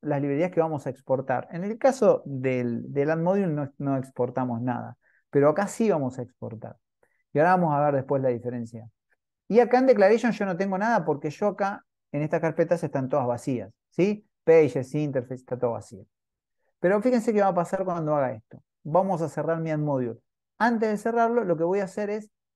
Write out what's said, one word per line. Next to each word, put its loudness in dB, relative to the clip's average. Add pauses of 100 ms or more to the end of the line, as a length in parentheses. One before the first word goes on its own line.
las -2
librerías 0
que 2
vamos -2
a -4
exportar. -4
En -10
el -8
caso 4
del, -4
del 0
app 0
module 0
no, -4
no -2
exportamos -4
nada, -6 (320)
pero 4
acá 2
sí 0
vamos -2
a -8
exportar. -14 (560)
Y 0
ahora 4
vamos 2
a 2
ver 4
después 0
la 0
diferencia. -6 (600)
Y 6
acá 4
en 4
declaration 4
yo -4
no -2
tengo -2
nada 0
porque -2
yo -2
acá -4 (280)
en -2
estas -2
carpetas 0
están -4
todas 0
vacías, -4 (160)
¿sí? -2 (180)
Pages, 4
interface, -4
está -10
todo 0
vacío. -12 (760)
Pero 2
fíjense 2
qué 4
va 4
a 2
pasar -2
cuando -2
haga 0
esto. -16 (220)
Vamos 2
a -2
cerrar -2
mi -4
add -2
module. -2 (380)
Antes 0
de 0
cerrarlo, 0
lo 0
que -2
voy 0
a -2
hacer -6
es -8 (260)